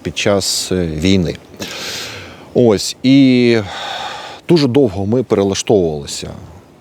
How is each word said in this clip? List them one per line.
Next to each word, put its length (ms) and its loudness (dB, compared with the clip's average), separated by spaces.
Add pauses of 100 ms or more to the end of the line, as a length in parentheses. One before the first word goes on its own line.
під 160 -8
час, 540 -2
е, 140 0
війни. 500 0 (1160)
Ось, 480 2
і 560 6 (920)
дуже 200 4
довго 380 0
ми 160 0
перелаштовувалися 1080 0 (500)